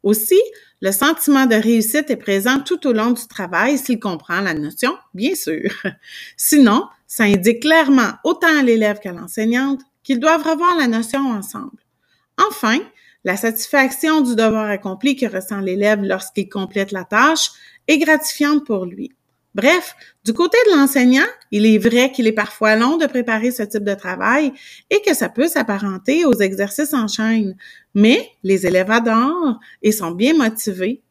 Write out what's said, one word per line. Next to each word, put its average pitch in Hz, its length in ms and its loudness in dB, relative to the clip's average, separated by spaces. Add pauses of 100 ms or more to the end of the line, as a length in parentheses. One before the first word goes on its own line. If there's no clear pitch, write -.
Aussi, 214 360 2 (420)
le 190 100 -2
sentiment 277 540 2
de 226 100 2
réussite 226 540 0
est 240 60 0
présent 202 440 -2
tout 302 280 -4
au 247 60 2
long 220 180 0
du 233 160 -4
travail 196 500 -2
s'il 254 220 -2
comprend 175 420 -6
la 185 120 -2
notion, 156 420 -4 (180)
bien 240 200 -2
sûr. - 360 -6 (140)
<laughs> - 540 -12
Sinon, 269 460 4 (240)
ça - 160 -4
indique 202 380 2
clairement 285 500 4 (120)
autant 320 360 2
à - 20 2
l'élève 220 380 2
qu'à 185 140 -12
l'enseignante 240 680 -4 (220)
qu'ils 254 160 -2
doivent 311 240 2
revoir 330 340 0
la 277 100 0
notion 233 440 -2
ensemble. - 520 -12 (540)
Enfin, 294 420 0 (460)
la 185 100 -2
satisfaction 262 840 0
du 247 140 0
devoir 220 340 0
accompli 202 460 -4
que 254 100 -4
ressent 190 340 -6
l'élève 202 440 0
lorsqu'il 190 440 -4
complète 196 440 -6
la 190 120 -8
tâche 269 460 0 (380)
est 302 100 4
gratifiante 302 680 0
pour 190 200 -4
lui. 185 260 -12 (440)
Bref, 302 400 0 (300)
du 226 80 -2
côté 349 240 0 (120)
de 370 60 4
l'enseignant, 269 500 4 (240)
il 208 160 0
est 220 120 6
vrai 233 340 2
qu'il 247 160 0
est 220 60 2
parfois 214 420 0
long 254 220 2
de 320 80 0
préparer 240 460 -2
ce 240 120 -6
type 208 220 -6
de 202 100 -2
travail 202 560 -2 (380)
et 415 120 2
que 370 140 0
ça - 140 -4
peut 285 180 0
s'apparenter 208 800 -2
aux 262 80 4
exercices 196 600 -2
en 226 140 -2
chaîne. 220 480 -2 (400)
Mais 226 340 4 (140)
les 190 240 2
élèves 185 240 0
adorent 240 680 0 (220)
et 214 100 2
sont 180 200 -4
bien 233 240 0
motivés. 220 760 -2